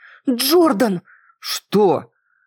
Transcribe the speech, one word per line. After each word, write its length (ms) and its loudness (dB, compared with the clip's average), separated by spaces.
"Джордан!" 760 0
"Что?" 720 -2